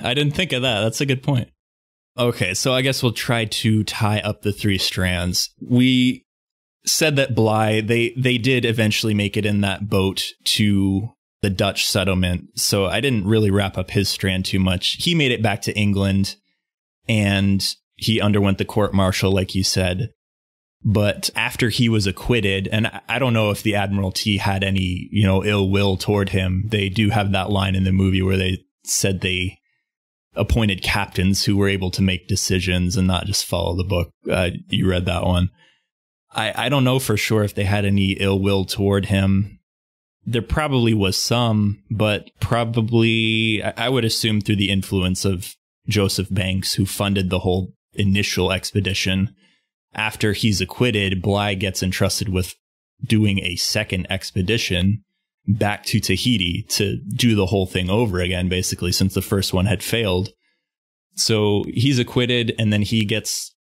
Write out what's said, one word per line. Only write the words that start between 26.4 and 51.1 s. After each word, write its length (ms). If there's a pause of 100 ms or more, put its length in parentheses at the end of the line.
They 200
do 220
have 220
that 180
line 240
in 100
the 80
movie 300
where 160
they 260 (180)
said 380
they 380 (760)
appointed 480
captains 640
who 140
were 100
able 220
to 100
make 260
decisions 680
and 100
not 200
just 180
follow 320
the 80
book. 240 (220)
Uh, 180 (220)
you 180
read 160
that 220
one. 240 (840)
I, 320
I 60
don't 140
know 140
for 200
sure 260
if 100
they 100
had 200
any 280
ill 280
will 240
toward 400
him. 460 (760)
There 140
probably 540
was 240
some, 720
but 400 (100)
probably, 1200
I, 140
I 140
would 160
assume 340
through 160
the 140
influence 560
of 280 (320)
Joseph 440
Banks, 420
who 140
funded 420
the 120
whole 340 (180)
initial 580
expedition. 840 (600)
After 380
he's 300
acquitted, 580